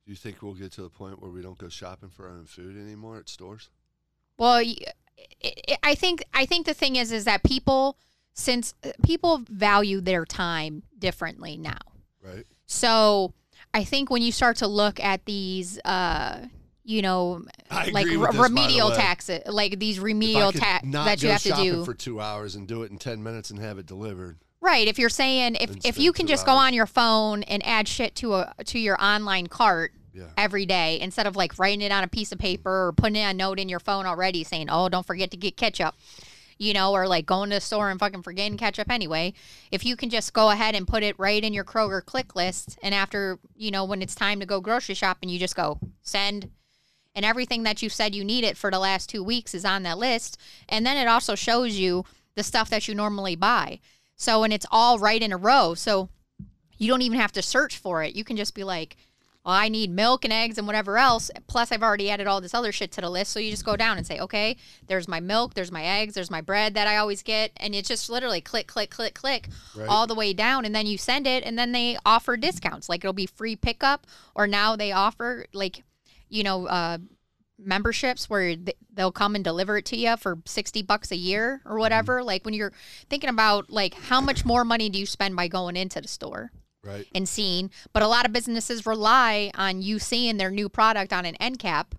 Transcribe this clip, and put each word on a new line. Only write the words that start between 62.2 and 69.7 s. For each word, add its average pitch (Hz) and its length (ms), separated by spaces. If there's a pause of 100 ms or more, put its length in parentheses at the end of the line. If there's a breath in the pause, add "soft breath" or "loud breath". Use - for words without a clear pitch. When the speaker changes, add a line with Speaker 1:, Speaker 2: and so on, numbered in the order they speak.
Speaker 2:
all 196 120
this 180 140
other 233 160
shit 202 220
to - 80
the 175 100
list." 185 220
So 214 80
you 214 100
just 208 140
go 214 100
down 220 240
and 165 80
say, 151 140
"Okay, 214 360 (300 loud breath)
there's 185 220
my 170 100
milk, 202 360
there's 180 180
my 160 100
eggs, 208 320
there's 180 160
my 165 100
bread 202 340
that 208 120
I 208 120
always 208 260
get." 220 320
And 208 180
it's 202 140
just - 200
literally 233 320
click, - 280
click, 208 220
click, - 240
click 262 340 (260 loud breath)